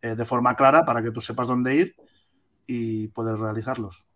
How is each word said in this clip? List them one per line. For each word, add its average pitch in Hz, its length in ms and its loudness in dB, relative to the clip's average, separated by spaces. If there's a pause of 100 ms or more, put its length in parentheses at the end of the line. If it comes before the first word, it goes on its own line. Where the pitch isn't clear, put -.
eh, 113 140 -4
de 113 100 -4
forma 123 300 0
clara 139 300 6
para 117 160 0
que 113 100 -2
tú 113 100 -8
sepas 117 260 -4
dónde 127 280 0
ir 160 200 2 (720)
y 113 420 -4
poder 113 280 -4
realizarlos. 110 680 -6 (100)